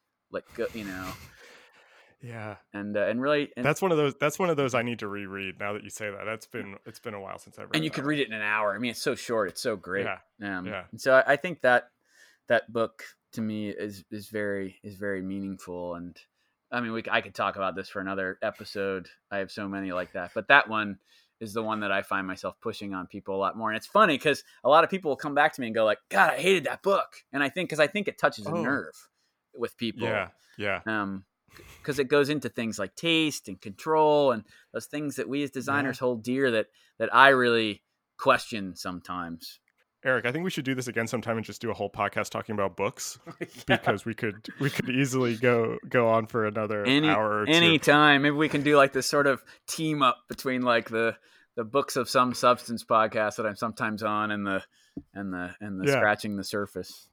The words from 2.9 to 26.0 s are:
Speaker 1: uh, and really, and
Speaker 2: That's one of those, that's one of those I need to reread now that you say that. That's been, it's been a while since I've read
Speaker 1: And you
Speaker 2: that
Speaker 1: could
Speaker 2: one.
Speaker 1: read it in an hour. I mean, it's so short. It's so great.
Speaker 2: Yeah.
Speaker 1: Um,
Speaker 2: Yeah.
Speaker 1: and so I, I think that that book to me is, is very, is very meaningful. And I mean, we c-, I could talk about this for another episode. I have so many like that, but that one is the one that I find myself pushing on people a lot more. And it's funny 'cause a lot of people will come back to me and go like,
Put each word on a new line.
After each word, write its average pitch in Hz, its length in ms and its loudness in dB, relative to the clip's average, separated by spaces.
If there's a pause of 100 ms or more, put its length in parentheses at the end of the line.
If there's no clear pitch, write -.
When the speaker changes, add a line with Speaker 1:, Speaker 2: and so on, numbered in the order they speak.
Speaker 1:
uh, 104 100 2
and 113 160 0
really, 147 340 0
and 123 100 -4
Speaker 2:
That's 151 160 0
one 185 100 2
of 160 60 4
those, 143 220 2
that's 147 200 0
one 185 100 2
of 151 80 0
those 131 160 0
I 120 80 2
need 120 180 -4
to 107 80 -6
reread 98 520 -10
now 104 140 -6
that 101 100 -10
you 101 60 -18
say 107 200 -10
that. 98 160 -12
That's 110 200 -8
been, 101 300 -12 (100)
it's 113 140 -20
been 113 140 -12
a 101 80 -10
while 95 160 -12
since - 200 -20
I've 104 80 -14
read 147 100 -4
Speaker 1:
And 160 80 0
you 156 60 -4
Speaker 2:
that - 60 -10
Speaker 1:
could 139 80 -6
Speaker 2:
one. 143 60 -4
Speaker 1:
read 151 100 -2
it 123 80 -2
in 110 60 -12
an 107 80 -6
hour. 104 340 0
I 104 40 -8
mean, 120 120 -4
it's - 100 -10
so 131 140 -2
short. 107 340 -2
It's - 120 -12
so 113 140 -2
great. 92 300 -4
Speaker 2:
Yeah. 98 520 -10
Speaker 1:
Um, 92 80 -8
Speaker 2:
Yeah. 101 260 -8
Speaker 1:
and 117 100 -14
so 131 140 4
I, 131 180 4
I - 40 2
think 180 240 -10
that 123 280 4 (580)
that 113 240 0
book 113 320 -4 (300)
to 117 80 -6
me 107 280 -4
is, 98 420 -10
is 104 180 -12
very, 101 540 -4
is 101 120 -16
very 98 260 -4
meaningful. 92 760 -8
And 87 220 -14 (540)
I 120 100 -4
mean, 113 120 -6
we 113 80 -6
c-, 104 100 -10
I 113 100 4
could 101 140 -10
talk 98 220 -2
about 95 180 -2
this 95 140 -10
for 101 100 -10
another 95 420 -4
episode. 98 680 -6 (240)
I 101 80 -4
have 95 120 -6
so 101 160 -8
many 95 240 -6
like 90 220 -6
that, 90 200 -8
but 110 140 -6
that 139 220 8
one 107 300 -4 (420)
is 104 120 -10
the 113 100 -2
one 110 180 -4
that 101 100 -2
I 98 120 2
find 95 220 -2
myself 95 360 -6
pushing 101 320 -8
on 90 120 -6
people 95 300 -8
a - 20 -2
lot 98 200 -2
more. 110 120 -2
And 107 60 -2
it's - 120 -8
funny 190 300 4
'cause - 280 0 (180)
a 120 60 4
lot 156 160 8
of - 40 0
people 185 200 -4
will 131 80 0
come 143 180 -6
back 151 180 4
to - 80 -10
me 117 60 -2
and 110 80 -4
go 110 80 4
like, 107 240 4